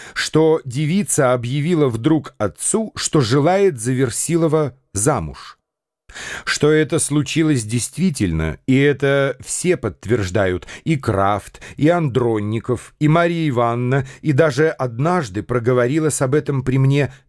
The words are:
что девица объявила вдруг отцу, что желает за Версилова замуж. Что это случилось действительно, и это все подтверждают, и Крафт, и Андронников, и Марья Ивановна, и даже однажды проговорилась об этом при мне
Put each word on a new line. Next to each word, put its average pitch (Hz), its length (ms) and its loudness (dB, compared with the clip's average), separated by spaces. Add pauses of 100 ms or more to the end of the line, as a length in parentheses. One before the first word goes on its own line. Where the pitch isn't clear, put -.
(140)
что 156 500 2
девица 147 680 0
объявила 143 560 0
вдруг 123 500 0
отцу, 208 560 -4
что - 260 0
желает 147 600 2
за 117 100 -4
Версилова 151 840 0 (160)
замуж. 98 680 -4 (840)
Что - 260 0
это 156 280 2
случилось 147 680 0
действительно, 107 1000 -2
и 131 100 4
это 139 640 2
все - 360 -2
подтверждают, 95 880 -2 (180)
и 160 120 0
Крафт, 101 640 -2 (160)
и 147 120 2
Андронников, 117 1120 0
и 151 100 2
Марья 170 400 2
Ивановна, 123 580 0 (140)
и 151 120 -2
даже 151 360 4
однажды 131 760 -2
проговорилась 127 800 0
об 131 120 0
этом 139 280 0
при 135 160 0
мне 135 340 2 (160)